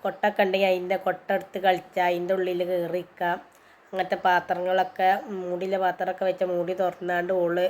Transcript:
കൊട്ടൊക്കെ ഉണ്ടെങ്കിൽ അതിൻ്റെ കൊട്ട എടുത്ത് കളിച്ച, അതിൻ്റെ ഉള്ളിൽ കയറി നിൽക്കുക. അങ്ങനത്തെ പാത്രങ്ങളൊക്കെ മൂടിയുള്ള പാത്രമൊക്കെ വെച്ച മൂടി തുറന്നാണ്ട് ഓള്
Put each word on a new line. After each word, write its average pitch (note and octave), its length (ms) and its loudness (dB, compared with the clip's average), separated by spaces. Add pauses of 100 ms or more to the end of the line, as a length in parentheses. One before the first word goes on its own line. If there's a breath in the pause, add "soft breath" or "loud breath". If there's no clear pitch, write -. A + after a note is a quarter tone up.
കൊട്ടൊക്കെ G#3 420 0
ഉണ്ടെങ്കിൽ F#3+ 240 2
അതിൻ്റെ F#3 300 0
കൊട്ട F#3 360 -2
എടുത്ത് F#3 260 -4
കളിച്ച, F#3 400 0
അതിൻ്റെ F3+ 360 0
ഉള്ളിൽ F3+ 300 -2
കയറി F3 280 -2
നിൽക്കുക. F3+ 320 -6 (680 loud breath)
അങ്ങനത്തെ F#3+ 240 -2
പാത്രങ്ങളൊക്കെ F#3 960 2 (200)
മൂടിയുള്ള F#3 480 -4
പാത്രമൊക്കെ F#3 460 -2
വെച്ച F#3 180 0
മൂടി F3 300 -2
തുറന്നാണ്ട് F3+ 600 -2
ഓള് F3+ 380 2